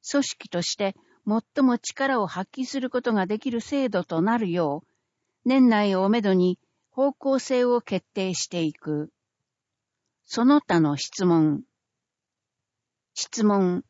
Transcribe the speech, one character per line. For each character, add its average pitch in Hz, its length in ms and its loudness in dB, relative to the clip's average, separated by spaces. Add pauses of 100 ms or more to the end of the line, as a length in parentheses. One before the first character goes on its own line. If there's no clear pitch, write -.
(100)
組 285 140 0
織 - 240 -12
と 175 140 -4
し - 140 -6
て 196 180 -4 (320)
最 226 380 -2
も 247 140 4
力 269 420 -2
を 190 80 -2
発 190 320 -10
揮 262 60 -4
す 277 140 -6
る 254 80 -6
こ 247 140 -4
と 240 100 -2
が 196 140 0
で 214 140 -4
き 269 100 -6
る 233 100 -4
制 277 280 -4
度 190 160 -2
と 165 180 -2
な 226 160 2
る 202 140 -2
よ 160 320 -2
う、 - 40 -20 (560)
年 254 240 4
内 208 280 2
を 190 120 2
め 226 140 2
ど 202 120 2
に 180 240 2 (320)
方 269 220 -2
向 269 260 -2
性 247 260 0
を 240 160 2
決 190 340 -6
定 190 200 -4
し - 140 -6
て 175 140 -4
い 156 100 -2
く。 151 380 -8 (1120)
そ - 200 -4
の 285 160 6
他 170 200 2
の 147 160 2
質 - 280 -8
問。 160 380 4 (1500)
質 - 300 -6
問。 190 440 2